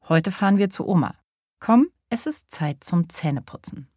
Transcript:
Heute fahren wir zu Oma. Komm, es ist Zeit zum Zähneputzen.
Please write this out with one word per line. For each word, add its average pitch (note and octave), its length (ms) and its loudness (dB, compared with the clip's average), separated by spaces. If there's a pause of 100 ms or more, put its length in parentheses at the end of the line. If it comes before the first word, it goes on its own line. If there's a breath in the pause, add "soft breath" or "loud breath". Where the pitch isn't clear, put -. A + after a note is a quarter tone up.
Heute E3 220 2
fahren G3 280 2
wir G3 120 2
zu - 160 -6
Oma. D#3 280 0 (440)
Komm, B3 300 4 (200)
es A#3 180 -6
ist - 260 -8
Zeit C#3+ 320 -6
zum E3+ 240 0
Zähneputzen. - 880 -8